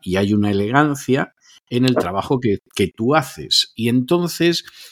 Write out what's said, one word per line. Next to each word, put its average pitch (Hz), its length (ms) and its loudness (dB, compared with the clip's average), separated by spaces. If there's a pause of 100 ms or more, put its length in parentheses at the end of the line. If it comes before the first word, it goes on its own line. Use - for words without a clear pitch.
y 92 140 -2
hay 101 160 2
una 104 180 2
elegancia 135 800 0 (380)
en 123 160 2
el 127 100 2
trabajo 98 440 -2
que, 104 180 0 (180)
que 92 200 0
tú 117 200 0
haces, - 600 -2
y 113 140 -2
entonces 165 760 0 (260)